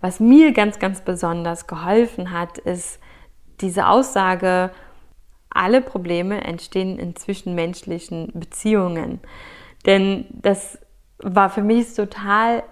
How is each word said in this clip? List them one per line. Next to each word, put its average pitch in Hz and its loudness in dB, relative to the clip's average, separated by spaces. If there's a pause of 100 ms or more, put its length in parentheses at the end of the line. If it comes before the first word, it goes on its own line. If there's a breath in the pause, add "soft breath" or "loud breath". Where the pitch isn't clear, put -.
Was 185 -6
mir 277 10
ganz, 208 2
ganz 190 -4
besonders 170 -4
geholfen 180 0
hat, 175 -8
ist 175 -8 (640 soft breath)
diese 190 0
Aussage, 185 0 (760 loud breath)
alle 208 2
Probleme 185 -4
entstehen 185 -6
in 170 -10
zwischenmenschlichen 175 -8
Beziehungen. 180 -2 (680 loud breath)
Denn 196 2
das - -2 (400)
war 196 2
für 202 -4
mich 226 2
total 214 -2 (100)